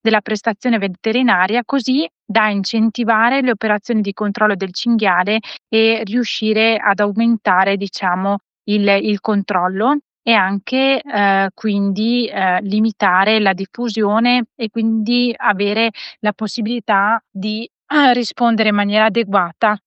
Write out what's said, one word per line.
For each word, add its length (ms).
della 200
prestazione 580
veterinaria, 840
così 440
da 240
incentivare 920
le 100
operazioni 520
di 100
controllo 420
del 180
cinghiale 680
e 360
riuscire 720
ad 240
aumentare, 760
diciamo, 600
il, 180
il 340
controllo 800
e 40
anche, 680
eh, 520
quindi, 720
eh, 360
limitare 760
la 140
diffusione 920
e 140
quindi 680
avere 540
la 140
possibilità 1000
di, 340
eh, 480
rispondere 580
in 40
maniera 300
adeguata 840